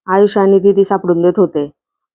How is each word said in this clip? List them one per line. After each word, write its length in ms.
आयुष 320
आणि 220
दीदी 240
सापडून 380
देत 160
होते. 300